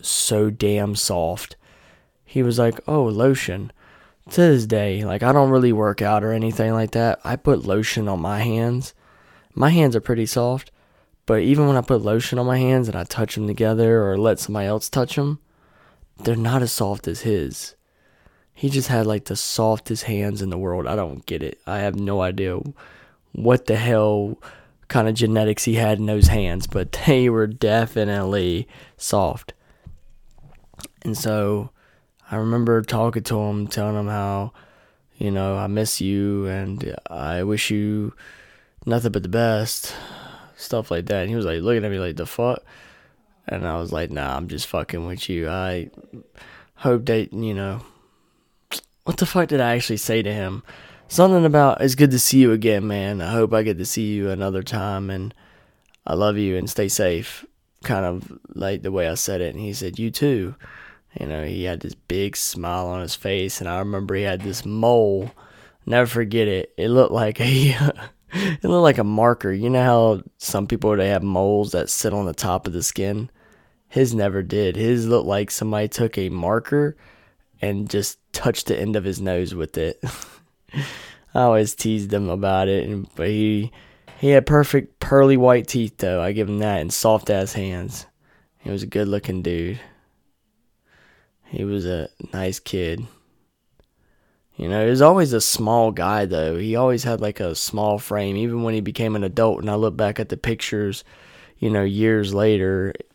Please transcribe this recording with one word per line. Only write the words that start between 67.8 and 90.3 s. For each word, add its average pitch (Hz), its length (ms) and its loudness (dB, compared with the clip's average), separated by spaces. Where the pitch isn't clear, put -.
it 180 320 -4
looked 143 200 4
like 143 160 6
a 104 60 2
marker. 107 460 2
You 104 200 -2
know 127 120 4
how 117 400 4
some - 300 -4
people, 107 280 0
they 95 140 2
have 95 140 0
moles 101 500 0
that 87 160 -2
sit - 240 -2
on 101 140 -2
the 80 80 -6
top 95 320 -4
of 87 80 -8
the 85 80 -4
skin? 104 480 -4
His 127 260 2
never 98 280 0
did. 98 340 -2
His 113 320 2
looked 117 180 4
like 98 240 -2
somebody 107 380 -4
took 113 300 -2
a 92 100 -2
marker 117 640 0
and 101 260 -4
just - 300 -4
touched - 340 -2
the - 120 0
end 104 160 -2
of 98 100 -2
his 95 160 -4
nose 92 340 -2
with 80 240 -6
it. 82 300 -6
<laughs> - 40 -10
I - 680 -6
always 110 320 4
teased 104 380 -4
him 101 160 -2
about 95 400 0
it, 92 200 0
and, 101 260 -8
but 85 140 -4
he, 107 420 0
he 139 100 2
had 135 180 8
perfect 147 540 2
pearly 139 360 6
white 123 300 6
teeth, 113 320 -2
though. 90 220 0
I 92 120 -2
give 104 160 -2
him 104 100 -2
that, 104 220 0
and 82 120 -4
soft-ass 104 600 2
hands. 95 540 -8
He 104 120 -10
was 101 120 -4
a 98 40 -8
good-looking 98 560 -2
dude. 87 380 -4